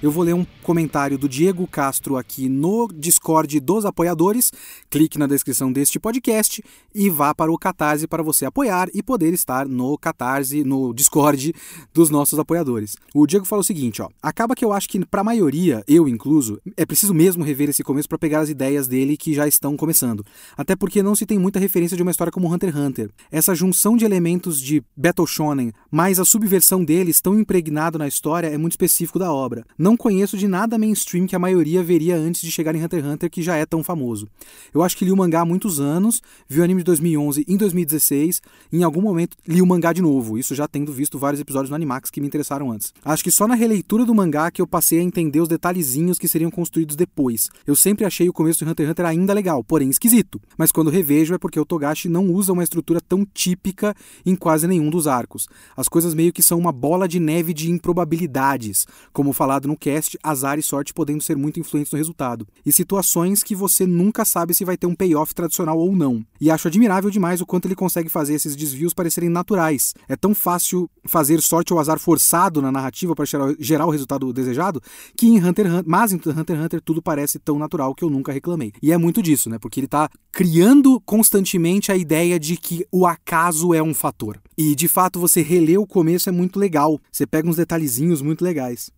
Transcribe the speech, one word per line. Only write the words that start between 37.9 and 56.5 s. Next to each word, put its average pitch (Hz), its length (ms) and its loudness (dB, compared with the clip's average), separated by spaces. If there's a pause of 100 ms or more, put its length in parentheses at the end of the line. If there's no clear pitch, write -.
em 170 120 2
algum 160 180 2
momento 175 360 -2 (100)
li 170 140 4
o 185 60 6
mangá 170 260 2
de 180 80 -2
novo, 131 340 2
isso 131 200 -4
já 147 120 -4
tendo 147 240 -6
visto 139 280 -6
vários 139 200 -2
episódios 135 300 -4
no 147 60 -6
Animax 139 340 -6
que - 100 -10
me 143 60 -4
interessaram 143 460 -4
antes. 107 200 -8 (140)
Acho 151 180 -2
que 180 60 -2
só 202 180 4
na 247 60 2
releitura 220 500 2
do 233 120 2
mangá 165 340 2
que - 100 -14
eu 180 60 2
passei 165 320 0
a 175 60 2
entender 160 360 0
os 170 80 2
detalhezinhos 170 720 -2
que - 100 -6
seriam 165 220 0
construídos 160 460 -4
depois. 139 540 -2 (180)
Eu 143 80 2
sempre 208 280 2
achei 175 240 0
o 180 60 0
começo 160 320 0
de 160 60 -2
Hunter 156 160 -2
x 156 40 -2
Hunter 175 140 -2
ainda 175 260 2
legal, 180 320 0
porém 139 280 2
esquisito. 220 500 2 (160)
Mas 160 140 2
quando 160 180 2
revejo 156 460 2
é - 20 -4
porque 165 220 -4
o 147 60 0
Togashi 156 440 -4
não 180 220 2
usa 190 200 0
uma 180 120 0
estrutura 165 360 -2
tão 190 240 0
típica 196 720 -4 (300)
em 185 100 2
quase 160 300 0
nenhum 170 240 2
dos 156 160 -2
arcos. 127 420 -4 (300)
As 131 100 -4
coisas 170 280 0
meio 165 180 2
que - 80 -2
são 170 160 2